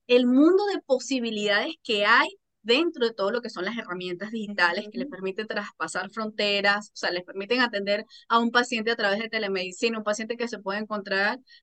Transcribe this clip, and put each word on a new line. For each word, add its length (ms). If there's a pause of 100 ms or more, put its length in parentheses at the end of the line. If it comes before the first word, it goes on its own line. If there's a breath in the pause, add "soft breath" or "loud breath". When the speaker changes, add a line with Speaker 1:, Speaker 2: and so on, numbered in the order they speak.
Speaker 1:
el 200
mundo 400
de 160
posibilidades 1000
que 240
hay 220 (340)
dentro 440
de 80
todo 160
lo 120
que 80
son 140
las 140
herramientas 540
digitales 580
que 80
les 80
Speaker 2:
Ujú. 20
Speaker 1:
permiten 380
traspasar 640
fronteras, 800
o 80
sea, 140
les 140
permiten 360
atender 440 (240 loud breath)
a 100
un 120
paciente 400
a 60
través 240
de 80
telemedicina, 680
un 60
paciente 320
que 120
se 100
puede 220
encontrar 580 (240 soft breath)